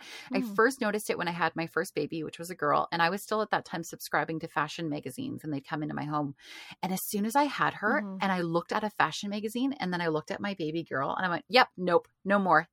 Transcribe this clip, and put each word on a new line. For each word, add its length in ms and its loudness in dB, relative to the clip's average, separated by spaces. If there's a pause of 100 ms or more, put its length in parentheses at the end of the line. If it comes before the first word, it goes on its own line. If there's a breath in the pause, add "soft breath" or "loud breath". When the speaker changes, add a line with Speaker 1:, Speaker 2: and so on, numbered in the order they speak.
(320 loud breath)
Speaker 1:
I 100 0
Speaker 2:
Mm. 140 -6
Speaker 1:
first 240 6
noticed 300 -2
it 80 0
when 100 -2
I 40 0
had 240 0
my 100 -2
first 300 -4
baby, 280 -2
which 140 -10
was 140 -10
a 40 -12
girl, 360 2
and 100 2
I 80 4
was 140 -2
still 180 0
at 80 -2
that 160 0
time 180 -6
subscribing 580 -4
to 60 -6
fashion 420 -4
magazines, 540 -8
and 80 -6
they'd 140 -6
come 160 -6
into 140 -6
my 80 -4
home. 320 -2 (480 loud breath)
And 100 -2
as 140 -4
soon 180 0
as 100 0
I 100 6
had 300 0
her 280 2
Speaker 2:
Mm-hmm. 180 -8
Speaker 1:
and 100 4
I 100 2
looked 300 0
at 120 0
a 80 -2
fashion 400 0
magazine 480 -2
and 120 -2
then 100 0
I 80 0
looked 200 0
at 120 -4
my 120 -2
baby 300 -2
girl 320 -2
and 100 -2
I 40 0
went, 200 -2
"Yep, 280 6
nope, 300 4 (160)
no 140 4
more. 360 6